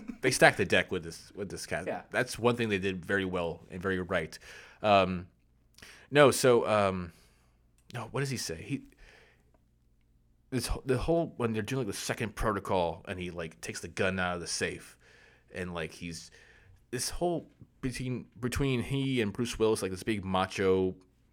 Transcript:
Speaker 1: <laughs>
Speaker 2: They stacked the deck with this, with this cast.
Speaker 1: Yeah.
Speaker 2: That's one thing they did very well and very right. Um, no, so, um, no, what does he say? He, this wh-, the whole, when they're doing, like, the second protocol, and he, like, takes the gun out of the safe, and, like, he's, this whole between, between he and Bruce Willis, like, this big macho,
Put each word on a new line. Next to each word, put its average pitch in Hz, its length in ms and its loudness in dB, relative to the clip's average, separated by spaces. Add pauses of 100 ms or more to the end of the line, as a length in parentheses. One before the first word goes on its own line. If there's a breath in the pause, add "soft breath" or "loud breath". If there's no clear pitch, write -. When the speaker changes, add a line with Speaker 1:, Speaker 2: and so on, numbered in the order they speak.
Speaker 1:
<laughs> - 180 -16
Speaker 2:
They 131 100 2
stacked 143 260 6
the 104 80 2
deck 90 260 2
with 90 140 -2
this, - 280 -14
with 98 160 -8
this 85 160 -12
cast. 82 220 -6
Speaker 1:
Yeah. 90 140 -6 (100)
Speaker 2:
That's 120 260 -2
one 117 200 4
thing 117 100 0
they 104 100 2
did 92 280 -2
very 98 180 2
well 87 380 -2 (100)
and 90 100 -10
very 92 200 0
right. 85 360 -2 (460 loud breath)
Um, 92 440 6 (840 loud breath)
no, 143 200 10
so, 123 360 6
um, 95 460 2 (800 soft breath)
no, 117 180 -8
what 123 80 -4
does 139 100 -4
he 135 80 -6
say? 82 240 -8
He, 110 200 -8 (1700 soft breath)
this 123 180 -4
wh-, - 180 -4
the 127 120 2
whole, 160 400 0
when 117 160 0
they're 107 80 -2
doing, 127 240 -4
like, - 20 -6
the 98 120 -4
second 117 360 -6
protocol, 95 720 0
and 95 120 -6
he, 90 120 -8
like, 85 300 -10
takes - 180 -10
the - 80 -12
gun 95 320 -2
out 90 160 -2
of 87 60 -6
the 80 60 -10
safe, - 500 -6 (560 soft breath)
and, 90 200 -8
like, 80 200 -6
he's, 85 380 -12 (600 soft breath)
this 123 200 -4
whole - 380 -2 (320)
between, 127 440 -6 (140)
between 127 420 0
he 135 400 0
and 101 120 0
Bruce 120 260 -4
Willis, 110 220 4
like, 95 100 -2
this 92 120 -8
big 107 220 -2
macho, 95 720 2 (380)